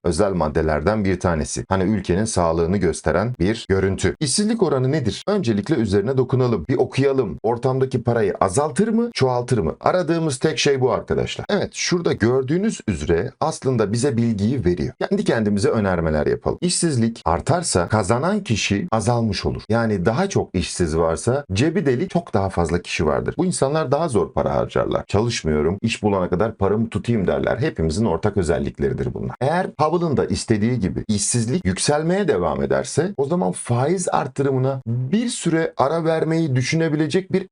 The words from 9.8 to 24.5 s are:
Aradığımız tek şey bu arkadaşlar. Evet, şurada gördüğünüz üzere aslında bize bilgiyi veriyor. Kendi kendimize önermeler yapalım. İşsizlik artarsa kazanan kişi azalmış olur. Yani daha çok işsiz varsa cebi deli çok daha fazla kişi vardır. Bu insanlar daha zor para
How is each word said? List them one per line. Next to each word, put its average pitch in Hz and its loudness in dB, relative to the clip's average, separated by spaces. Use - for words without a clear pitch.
Aradığımız 160 0
tek 151 0
şey 139 2
bu 123 2
arkadaşlar. 69 -2
Evet, 180 -2
şurada 170 0
gördüğünüz 135 0
üzere 82 0
aslında 123 0
bize 120 0
bilgiyi 117 0
veriyor. - 0
Kendi 196 -2
kendimize 104 2
önermeler 82 2
yapalım. - -2
İşsizlik 143 0
artarsa 98 0
kazanan 123 0
kişi 101 0
azalmış 110 0
olur. 62 -4
Yani 107 0
daha 160 0
çok - -2
işsiz 85 -2
varsa 82 0
cebi 156 0
deli 139 0
çok - -4
daha 98 2
fazla 87 0
kişi - -2
vardır. 65 0
Bu 165 2
insanlar 151 0
daha 151 0
zor 95 0
para 71 0